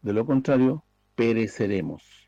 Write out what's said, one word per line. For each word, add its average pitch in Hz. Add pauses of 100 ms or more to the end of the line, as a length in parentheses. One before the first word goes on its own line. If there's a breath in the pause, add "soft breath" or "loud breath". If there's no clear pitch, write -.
De 104
lo 110
contrario, 135 (320)
pereceremos. 107 (240)